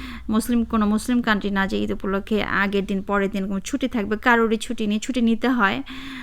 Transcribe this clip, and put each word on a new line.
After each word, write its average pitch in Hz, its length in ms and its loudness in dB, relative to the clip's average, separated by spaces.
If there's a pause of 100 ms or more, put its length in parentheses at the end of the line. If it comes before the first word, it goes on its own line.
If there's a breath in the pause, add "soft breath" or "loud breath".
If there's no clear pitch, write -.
(280 loud breath)
মুসলিম, 233 360 2
কোনো 220 220 2
মুসলিম 214 360 2
কান্ট্রি 208 280 0
না 196 160 2
যে 202 120 -2
ঈদ 208 140 -2
উপলক্ষে 196 500 -2
আগের 196 440 0
দিন 196 160 -2
পরের 196 280 0
দিন 196 180 -4
কোনো 196 120 -2
ছুটি 262 280 -4
থাকবে, 208 280 -2
কারোরই 226 400 4
ছুটি 220 300 -4
নেই, 208 120 0
ছুটি 254 220 -2
নিতে 226 280 2
হয়। 240 340 2 (400 loud breath)